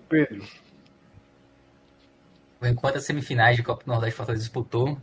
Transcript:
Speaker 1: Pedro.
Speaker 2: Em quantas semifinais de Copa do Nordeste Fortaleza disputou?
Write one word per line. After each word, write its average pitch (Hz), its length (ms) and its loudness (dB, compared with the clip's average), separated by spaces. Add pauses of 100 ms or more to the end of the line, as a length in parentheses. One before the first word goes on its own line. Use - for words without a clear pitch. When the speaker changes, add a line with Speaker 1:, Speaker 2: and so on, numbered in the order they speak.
Speaker 1:
Pedro. 143 340 2 (2250)
Speaker 2:
Em 123 120 2
quantas 139 300 -2
semifinais 123 520 4
de 117 60 0
Copa 120 220 -6
do 131 60 -8
Nordeste 113 260 -2
Fortaleza 113 260 -4
disputou? 127 600 -2